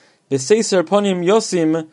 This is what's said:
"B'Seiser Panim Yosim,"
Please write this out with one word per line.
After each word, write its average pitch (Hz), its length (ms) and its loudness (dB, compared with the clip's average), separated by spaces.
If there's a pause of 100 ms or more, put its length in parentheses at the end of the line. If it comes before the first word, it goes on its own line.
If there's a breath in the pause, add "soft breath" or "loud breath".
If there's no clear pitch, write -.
(300 soft breath)
"B'Seiser 185 540 0
Panim 190 420 0
Yosim," 165 680 0